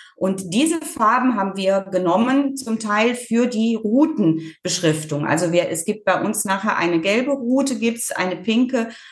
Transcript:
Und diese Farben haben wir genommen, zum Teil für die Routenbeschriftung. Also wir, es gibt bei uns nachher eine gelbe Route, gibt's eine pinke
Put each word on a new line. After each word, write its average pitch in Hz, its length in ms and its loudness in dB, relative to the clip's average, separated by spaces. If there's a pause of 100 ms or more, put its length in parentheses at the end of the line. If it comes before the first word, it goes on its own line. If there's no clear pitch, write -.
(200)
Und 190 320 -2
diese 320 280 0
Farben 240 560 0
haben 196 200 -2
wir 190 360 0
genommen, 240 640 2
zum 220 240 -4
Teil 220 340 0
für 233 320 0
die 220 300 0
Routenbeschriftung. 160 1500 0
Also 165 280 0
wir, 175 160 2
es 165 160 -4
gibt 208 200 -4
bei 185 160 2
uns 208 240 -2
nachher 196 320 -2
eine 170 240 2
gelbe 220 300 0
Route, 269 480 0
gibt's 233 320 -2
eine 185 240 -4
pinke 226 540 0 (240)